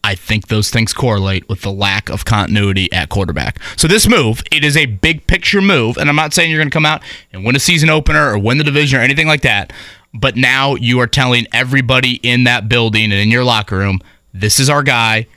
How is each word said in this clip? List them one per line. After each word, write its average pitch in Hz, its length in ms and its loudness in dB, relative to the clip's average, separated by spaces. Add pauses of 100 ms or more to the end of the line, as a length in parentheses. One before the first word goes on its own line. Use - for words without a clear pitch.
I 104 120 -2
think 110 320 -4
those 107 240 -2
things 113 220 0
correlate 98 560 -2
with 98 140 -8
the 98 100 -6
lack 98 360 -2
of - 160 -8
continuity 98 680 0
at 90 160 -4
quarterback. 90 500 -4 (180)
So 160 120 0
this 202 200 4
move, 135 320 2 (120)
it 156 100 0
is 147 140 0
a 156 100 2
big 156 400 -2
picture 185 340 0
move, 143 360 2
and 147 120 0
I'm 147 60 0
not 151 180 0
saying 170 160 0
you're 156 120 0
gonna 147 100 -2
come 156 160 0
out 151 160 -2 (300)
and 95 120 -12
win 123 120 2
a - 20 -2
season 160 320 2
opener 151 400 2
or 104 80 0
win 117 200 0
the 151 40 0
division 143 380 2
or - 20 2
anything 143 240 0
like 151 140 0
that, 110 320 0 (420)
but 120 220 -2
now 131 400 2
you 123 240 0
are 120 80 0
telling 123 440 0
everybody 127 720 0
in 123 220 2
that 120 240 0
building 110 360 2
and 104 100 0
in 104 180 2
your 123 100 2
locker 107 360 -2
room, 95 220 0 (320)
"This 104 280 -2
is 135 100 2
our 147 140 2
guy, 113 420 0 (100)